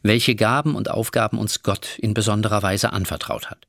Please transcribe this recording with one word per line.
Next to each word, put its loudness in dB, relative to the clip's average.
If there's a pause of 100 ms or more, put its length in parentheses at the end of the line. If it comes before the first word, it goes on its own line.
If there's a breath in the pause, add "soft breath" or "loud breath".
welche 4
Gaben 2
und -2
Aufgaben 0
uns -4
Gott -4
in 0
besonderer 0
Weise 0
anvertraut -4
hat. -20